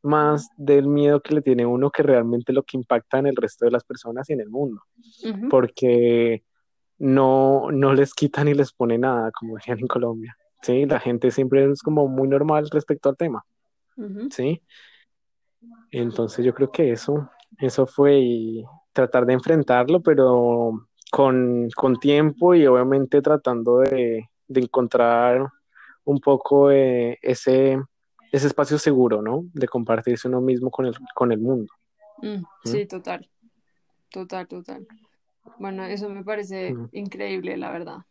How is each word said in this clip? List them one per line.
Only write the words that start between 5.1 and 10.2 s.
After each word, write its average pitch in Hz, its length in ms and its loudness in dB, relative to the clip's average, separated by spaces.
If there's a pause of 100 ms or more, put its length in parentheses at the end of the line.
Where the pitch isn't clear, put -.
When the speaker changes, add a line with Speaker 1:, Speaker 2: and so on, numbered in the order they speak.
Speaker 2:
Ujú. 226 260 -8
Speaker 1:
Porque 120 960 2 (540)
no, 135 760 2
no 139 220 2
les 135 200 2
quita 143 300 -2
ni 147 100 2
les 139 200 0
pone 117 240 -2
nada, 120 340 -2
como 113 240 -12
decían 120 240 -8
en 127 80 -6
Colombia, 117 500 -6 (240)